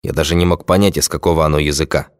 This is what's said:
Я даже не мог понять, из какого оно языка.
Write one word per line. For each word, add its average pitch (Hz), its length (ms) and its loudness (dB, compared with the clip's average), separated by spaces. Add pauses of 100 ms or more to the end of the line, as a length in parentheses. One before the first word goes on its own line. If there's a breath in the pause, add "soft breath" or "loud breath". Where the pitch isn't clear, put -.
Я 87 100 -6
даже 80 220 -2
не 87 100 2
мог 85 200 -2
понять, 95 320 2
из 73 100 -2
какого 80 380 0
оно 76 140 0
языка. 73 500 -2 (100)